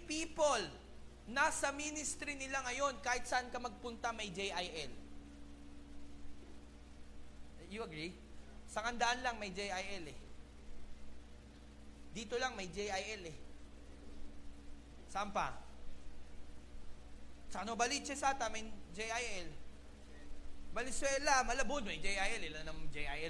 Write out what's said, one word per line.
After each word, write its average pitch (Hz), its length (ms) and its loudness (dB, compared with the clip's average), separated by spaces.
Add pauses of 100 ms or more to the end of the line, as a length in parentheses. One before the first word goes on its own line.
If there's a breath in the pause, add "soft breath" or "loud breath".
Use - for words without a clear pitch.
people 302 560 4 (640)
nasa 277 480 4
ministry 294 640 -2
nila 269 320 -2
ngayon, 262 320 2
kahit 247 240 2
saan 254 240 2
ka 247 80 -4
magpunta, 240 560 -4
may 214 160 -2
J 190 240 0
I 180 140 0 (180)
L. - 80 -4 (2750)
You 220 140 -4
agree? 165 260 -4 (560)
Sa 214 160 8
Kandaan 240 400 8
lang, 233 160 4
may 208 80 0
J 196 240 0
I 185 120 2 (160)
L 156 120 -4
eh. - 60 -8 (1900)
Dito 226 240 -2
lang, 254 160 4
may 196 160 -4
J 202 220 -2
I 190 140 0 (120)
L 185 160 -8
eh. - 60 -8 (1700)
Saan 202 240 0
pa? 160 220 2 (2000)
Sa 196 160 0
Novaliches 269 560 2
ata, 269 280 4
may 220 120 0 (320)
J 220 160 -2
I 240 140 0 (220)
L. 156 40 -2 (1200)
Valenzuela, 269 760 6
Malabon, 269 360 4
may 175 160 0
J 196 160 4
I 196 240 4
L. 190 80 0
Ilan 156 200 -4
ang 151 140 0 (100)
J 147 160 2
I 143 240 0